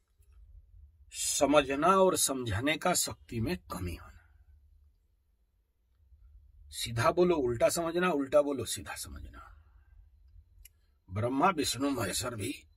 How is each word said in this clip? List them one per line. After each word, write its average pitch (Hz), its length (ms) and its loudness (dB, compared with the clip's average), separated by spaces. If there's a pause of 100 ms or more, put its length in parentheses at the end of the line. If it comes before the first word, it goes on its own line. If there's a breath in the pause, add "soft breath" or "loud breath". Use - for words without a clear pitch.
(1120)
समझना 143 760 2
और 185 300 4
समझाने 127 600 -2
का 180 160 0
शक्ति - 460 -6
में 156 180 -2 (140)
कमी 90 240 -8
होना। - 340 -20 (2500)
सीधा 117 420 0
बोलो 175 240 4
उल्टा 127 340 2
समझना, 170 420 0
उल्टा 147 300 4
बोलो 139 240 -2
सीधा - 300 -10
समझना। - 480 -16 (1700)
ब्रह्मा 127 400 0
विष्णु 143 400 -2
महेश्वर 120 460 -4
भी 113 180 -6 (240)